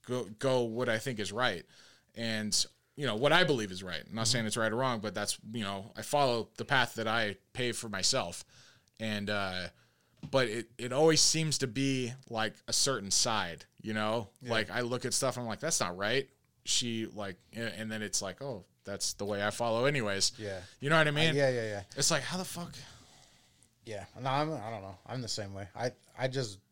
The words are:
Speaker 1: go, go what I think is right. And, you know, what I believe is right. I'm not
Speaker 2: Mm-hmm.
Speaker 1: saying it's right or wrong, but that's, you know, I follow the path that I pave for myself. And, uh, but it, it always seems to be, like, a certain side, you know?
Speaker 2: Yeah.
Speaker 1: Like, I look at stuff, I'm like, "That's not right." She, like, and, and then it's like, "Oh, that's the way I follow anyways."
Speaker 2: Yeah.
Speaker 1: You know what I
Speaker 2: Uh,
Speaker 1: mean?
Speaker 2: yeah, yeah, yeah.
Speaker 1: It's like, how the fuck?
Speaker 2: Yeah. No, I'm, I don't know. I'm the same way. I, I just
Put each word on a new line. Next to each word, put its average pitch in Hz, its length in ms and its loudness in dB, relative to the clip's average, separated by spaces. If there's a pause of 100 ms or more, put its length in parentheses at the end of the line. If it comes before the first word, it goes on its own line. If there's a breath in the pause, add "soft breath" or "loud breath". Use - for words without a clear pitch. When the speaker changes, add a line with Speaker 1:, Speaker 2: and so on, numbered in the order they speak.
Speaker 1:
go, 123 180 -2 (140)
go 131 240 4
what 120 260 0
I 113 80 4
think 110 240 -2
is 95 120 -2
right. 107 320 0 (500 loud breath)
And, 110 520 0 (300)
you 147 80 -4
know, 117 120 0
what 143 180 6
I 180 100 8
believe 120 260 2
is 92 120 -8
right. 87 260 -6
I'm - 60 -12
not 110 80 -2
Speaker 2:
Mm-hmm. 113 100 2
Speaker 1:
saying 117 140 2
it's 107 100 -2
right 110 160 2
or 110 40 0
wrong, 123 240 0
but 101 140 -4
that's, 104 220 -2 (160)
you 113 120 -4
know, 98 300 -6
I - 60 -8
follow 120 560 2
the 117 80 -6
path 127 300 4
that 110 120 -2
I 110 300 2 (160)
pave 120 240 -2
for 113 140 -8
myself. 95 520 0 (560 loud breath)
And, 107 300 -2
uh, 95 380 -2 (640 soft breath)
but 131 180 4
it, 110 300 -4
it 123 160 -4
always 156 260 8
seems 160 380 4
to 135 80 0
be, 127 480 -2 (160)
like, 110 240 -2 (140)
a 120 40 -2
certain 113 380 0
side, 95 560 0 (160)
you 110 100 -6
know? 107 380 0 (100)
Speaker 2:
Yeah. 123 100 -10
Speaker 1:
Like, 110 200 2
I 113 100 -2
look 123 240 -2
at 123 80 -2
stuff, 131 240 0
I'm 123 80 -6
like, 110 160 -4
"That's 160 200 0
not 87 180 0
right." 113 280 0 (380)
She, 113 400 0
like, 101 320 -8 (160)
and, 117 240 -6
and 110 160 -8
then 110 80 -6
it's 104 220 -2
like, 95 180 -8
"Oh, 123 240 -8 (200)
that's 98 300 -4
the 101 120 -6
way 101 180 -2
I 104 60 2
follow 117 340 0
anyways." 110 540 2
Speaker 2:
Yeah. 98 220 -6 (200 loud breath)
Speaker 1:
You 135 80 -4
know 156 80 4
what 160 100 6
I 151 40 2
Speaker 2:
Uh, - 40 -2
Speaker 1:
mean? 156 200 4
Speaker 2:
yeah, 139 160 4
yeah, 123 120 0
yeah. 104 200 -4 (140)
Speaker 1:
It's 135 140 4
like, 151 120 2
how 170 160 -4
the 185 60 -4
fuck? 170 300 -10 (1120 loud breath)
Speaker 2:
Yeah. 104 200 -8 (160)
No, 131 100 -2
I'm, 151 220 0
I 113 180 -6
don't 110 120 -6
know. 95 140 -12 (100)
I'm 127 140 -6
the 117 80 -8
same 98 240 -6
way. 98 240 -10
I, 123 160 -2 (260)
I 131 100 0
just 123 300 -4 (140)